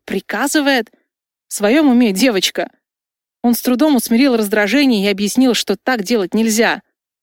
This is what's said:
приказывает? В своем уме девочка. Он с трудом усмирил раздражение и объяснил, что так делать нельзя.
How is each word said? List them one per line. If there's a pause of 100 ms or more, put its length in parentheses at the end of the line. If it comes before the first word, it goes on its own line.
приказывает? (560)
В
своем
уме
девочка. (760)
Он
с
трудом
усмирил
раздражение
и
объяснил,
что
так
делать
нельзя. (400)